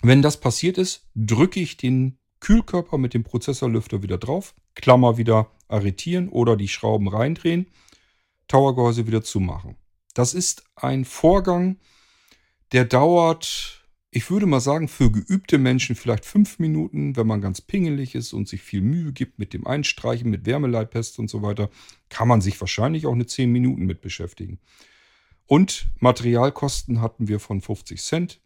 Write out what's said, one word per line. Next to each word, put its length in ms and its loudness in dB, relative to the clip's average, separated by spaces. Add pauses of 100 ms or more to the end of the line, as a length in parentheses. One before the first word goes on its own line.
wenn 200 6
das 180 2
passiert 380 -2
ist, 380 -4
drücke 440 2
ich 180 -6
den 400 0 (240)
Kühlkörper 560 2
mit 160 -2
dem 100 0
Prozessorlüfter 800 -4
wieder 160 -6
drauf, 380 -6 (200)
Klammer 420 6
wieder 340 2 (180)
arretieren 600 -4
oder 280 2
die 100 -4
Schrauben 400 -2
reindrehen, 600 -2 (800)
Towergehäuse 600 2
wieder 160 0
zumachen. 520 -6 (380)
Das 200 0
ist 300 -6 (120)
ein 300 -4
Vorgang, 720 2 (960)
der 120 4
dauert, 1040 2 (220)
ich 200 -6
würde 180 0
mal 120 4
sagen, 280 -2
für 240 4
geübte 460 0
Menschen 380 2
vielleicht 300 -4
fünf 340 2
Minuten. 560 -2
Wenn 120 0
man 140 -2
ganz 200 -4
pingelig 540 -4
ist 180 -8
und 140 -6
sich 140 -10
viel 200 -6
Mühe 300 -2
gibt 260 -8
mit 160 -8
dem 140 -10
Einstreichen, 640 -4
mit 140 -4
Wärmeleitpaste 760 -4
und 80 -6
so 120 -8
weiter, 280 -4 (380)
kann 200 -2
man 140 4
sich 180 -4
wahrscheinlich 460 -4
auch 80 -2
eine 140 -2
zehn 240 0
Minuten 340 0
mit 160 -4
beschäftigen. 580 -12 (840)
Und 540 2
Materialkosten 1000 0
hatten 260 -4
wir 120 -2
von 220 -6
fünfzig 420 -10
Cent. 420 -4